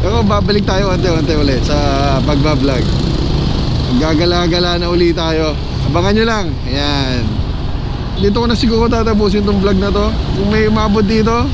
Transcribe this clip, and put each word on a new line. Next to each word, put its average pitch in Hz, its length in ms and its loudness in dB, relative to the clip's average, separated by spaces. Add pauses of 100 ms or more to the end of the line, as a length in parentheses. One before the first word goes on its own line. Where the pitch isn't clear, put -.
Pero 214 160 0
babalik 202 480 2
tayo 196 240 0
unti-unti 165 400 0
ulit 143 320 2
sa 143 640 2
pagbablog. 139 560 2 (1200)
Gagala-gala 175 720 0
na 175 160 -2
ulit 175 240 2
tayo. 160 400 -2 (320)
Abangan 175 240 0
nyo 220 160 2
lang. 214 180 -2 (220)
Ayan. 135 560 -2 (960)
Dito 202 160 0
ko 240 160 0
na 226 80 0
siguro 226 320 0
tatapusin 208 560 0
tong 202 160 0
vlog 196 160 2
na 196 160 0
to. 208 160 0
Kung - 400 -2
may 214 160 2
umabot 214 400 0
dito 226 460 0